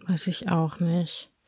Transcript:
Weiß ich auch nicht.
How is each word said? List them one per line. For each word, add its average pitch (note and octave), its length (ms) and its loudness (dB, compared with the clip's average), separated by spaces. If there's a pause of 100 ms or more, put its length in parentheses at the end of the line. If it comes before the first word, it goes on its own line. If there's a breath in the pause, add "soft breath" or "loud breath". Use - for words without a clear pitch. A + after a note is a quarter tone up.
Weiß F3+ 200 0
ich F#3 220 -4
auch D#3+ 300 2
nicht. E3+ 500 0 (180)